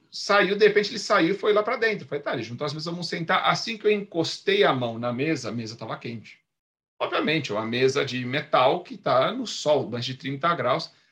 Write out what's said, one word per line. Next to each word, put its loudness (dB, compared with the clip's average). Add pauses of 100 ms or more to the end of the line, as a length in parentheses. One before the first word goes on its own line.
saiu, 2
de 6
repente 4
ele -8
saiu 4
e -4
foi 2
lá 4
pra -4
dentro. 0
Eu -16
falei, -6
"Tá, -6
ele -4
juntou -8
as -4
mesas, -8
vamos -6
sentar." 0
Assim -2
que -2
eu 6
encostei 0
a 6
mão -2
na -2
mesa, -2
a -4
mesa -8
tava -10
quente. -12 (600)
Obviamente, -2
é -2
uma -2
mesa 0
de -4
metal 2
que -14
tá 2
no -6
sol, 0
mais -6
de -6
trinta -4
graus. -2 (220)